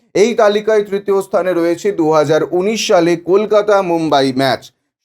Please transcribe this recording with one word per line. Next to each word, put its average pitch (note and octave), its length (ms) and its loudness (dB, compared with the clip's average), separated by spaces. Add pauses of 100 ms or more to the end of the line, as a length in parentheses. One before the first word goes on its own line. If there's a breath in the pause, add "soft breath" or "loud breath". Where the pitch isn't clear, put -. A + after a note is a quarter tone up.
(140)
এই G#3 220 2
তালিকায় G#3+ 480 2
তৃতীয় G3 380 -2
স্থানে F#3 320 -2
রয়েছে E3+ 380 -2
দু E3 200 0
হাজার D#3 300 2 (100)
উনিশ G3 360 -2
সালে F3 280 2
কলকাতা G#3 680 0
মুম্বাই D#3 520 0
ম্যাচ। B2+ 380 -2 (340)